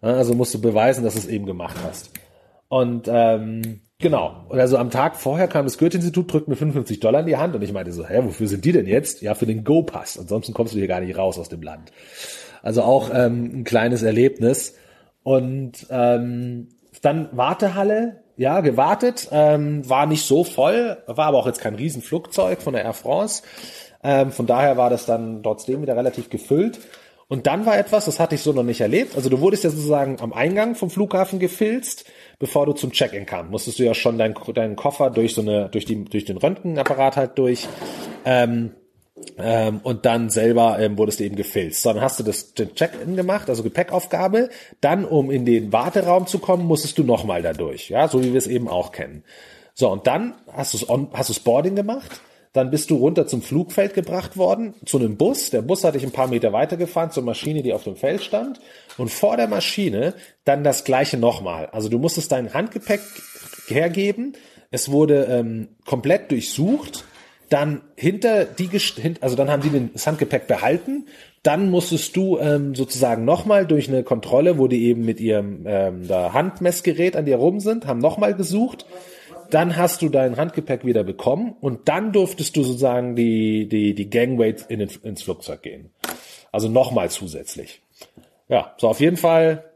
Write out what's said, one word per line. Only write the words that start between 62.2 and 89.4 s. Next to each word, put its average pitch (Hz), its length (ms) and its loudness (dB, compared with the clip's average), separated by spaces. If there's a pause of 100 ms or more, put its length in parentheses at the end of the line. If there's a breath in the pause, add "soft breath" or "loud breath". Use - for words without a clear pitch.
dein 127 200 -4
Handgepäck 202 480 -4 (680)
hergeben. 196 640 -2 (400 loud breath)
Es 135 180 -4
wurde, 143 360 4
ähm, 113 420 -2 (160)
komplett 147 480 0
durchsucht. 165 720 -2 (460 loud breath)
Dann 147 320 0 (140)
hinter 202 500 2
die 185 220 -6
gest-, 196 300 -2
hin-, 165 220 -4
also 127 160 0
dann 139 140 2
haben 147 100 2
die 147 100 0
den, 127 220 0
das - 140 -6
Handgepäck 147 400 -2
behalten. 175 600 -2 (360 loud breath)
Dann 196 280 2
musstest 170 460 0
du, 190 220 2
ähm, 143 360 0
sozusagen 123 500 0
nochmal 190 420 4
durch 151 220 2
eine 131 160 0
Kontrolle, 139 520 2
wo 131 120 4
die 120 160 2
eben 117 200 4
mit 113 160 -2
ihrem, 104 460 -2
ähm, 95 420 -2
da 90 240 0
Handmessgerät 175 840 0
an 156 100 -2
dir 135 100 2
rum 170 240 2
sind, 220 260 -2
haben 127 120 -4
nochmal 196 360 0
gesucht. 190 520 -4 (640 loud breath)
Dann 165 260 2
hast 175 240 0
du 165 80 0
dein 131 280 2
Handgepäck 147 480 -4
wieder 117 180 2
bekommen 135 580 -2
und 127 280 -4
dann 196 240 0
durftest 185 440 0
du 151 60 2
sozusagen 123 540 0
die, 110 520 2
die, 104 260 2
die 101 140 -6
Gangway 117 460 2 (140)
in 113 100 -8
den, 101 120 -4 (120)
ins 107 200 -12
Flugzeug 82 400 -10
gehen. - 280 -18 (640 loud breath)
Also 107 160 0
nochmal 120 420 2
zusätzlich. - 720 -12 (640 soft breath)
Ja, - 300 0
so 117 100 2
auf 110 120 0
jeden 165 160 4
Fall 160 480 2 (120)